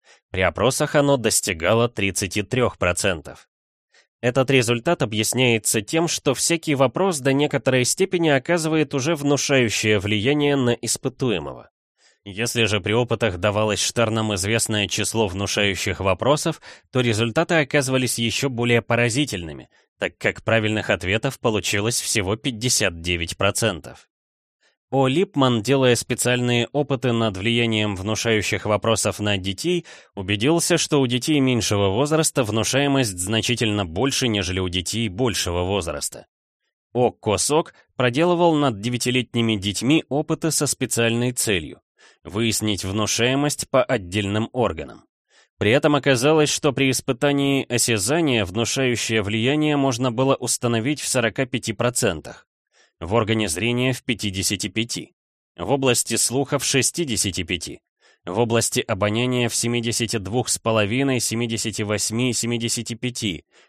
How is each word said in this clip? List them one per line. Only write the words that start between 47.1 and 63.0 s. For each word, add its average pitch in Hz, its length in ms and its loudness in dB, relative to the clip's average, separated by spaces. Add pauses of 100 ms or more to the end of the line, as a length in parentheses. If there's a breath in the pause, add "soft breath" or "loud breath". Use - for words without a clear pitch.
осязания 120 800 0
внушающее 113 760 0
влияние 131 560 0
можно 131 360 0
было 131 220 2
установить 120 640 -2
в - 80 -8
сорока 120 360 0
пяти 117 300 -4
процентах, 110 720 -2 (540 soft breath)
в 85 140 -4
органе 110 340 2
зрения — 120 460 0
в - 80 -8
пятидесяти 101 640 -2
пяти, - 460 -6 (420)
в 90 140 -6
области 131 460 2
слуха — 135 440 0
в - 40 -4
шестидесяти 117 800 -2
пяти, 90 360 -6 (440 soft breath)
в 92 140 -4
области 117 420 0
обоняния — 117 680 0
в - 40 -6
семидесяти 117 640 -2
двух 104 300 -2
с - 100 -2
половиной, 117 640 0
семидесяти 113 1700 -2
пяти, 113 500 -6 (240 soft breath)